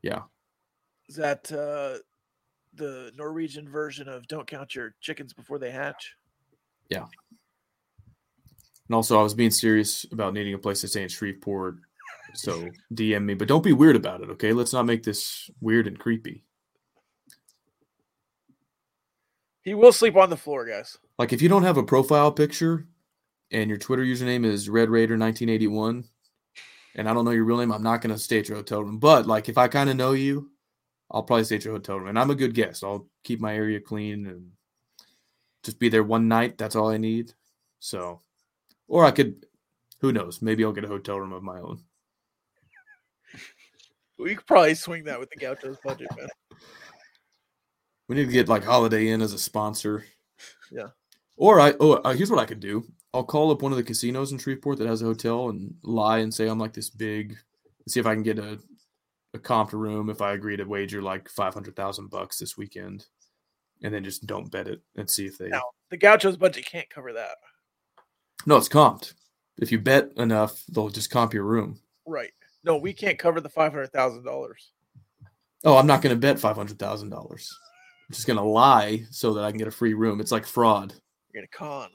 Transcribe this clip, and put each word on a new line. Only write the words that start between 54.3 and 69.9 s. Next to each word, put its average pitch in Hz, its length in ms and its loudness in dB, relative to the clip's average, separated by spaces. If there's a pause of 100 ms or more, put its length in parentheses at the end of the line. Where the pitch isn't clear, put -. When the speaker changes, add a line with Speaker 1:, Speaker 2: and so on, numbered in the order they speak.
Speaker 1:
in 135 40 -10
Shreveport 135 400 -6
that 110 100 -4
has 113 140 -2
a 117 40 -4
hotel 117 420 -2
and 101 260 -10 (100)
lie 110 360 2
and 110 140 -4
say 110 140 -2
I'm, 110 120 -4
like, 110 140 -6
this - 160 -12
big, 107 480 -8 (500)
see 123 140 -2
if 110 40 0
I 113 80 2
can 110 100 -2
get 107 140 -2
a, 107 220 -12 (760)
a 110 60 -14
comped 110 320 -2
room 107 380 -6
if 107 120 -8
I 101 120 -4
agree 101 240 -8
to 98 80 -8
wager, 101 360 -8
like, 95 280 -8
five 95 240 -6
hundred 98 240 -16
thousand 98 320 -10
bucks 95 280 -10
this - 200 -12
weekend, 98 480 -16 (760)
and 104 120 -8
then 101 100 -8
just 98 240 -12
don't 95 240 -10
bet 95 160 -10
it 98 140 -12 (160)
and 104 120 -10
see 98 180 -4
if 95 100 -16
they 92 100 -12
Speaker 2:
No, 135 140 -6 (300)
the 175 60 -14
Gaucho's 196 380 4
budget 160 300 -2
can't - 240 -14
cover 127 240 -16
that. 110 240 -12 (1080)
Speaker 1:
No, 147 120 6
it's - 100 4
comped. - 460 4 (440)
If - 140 -2
you 113 80 0
bet 135 380 4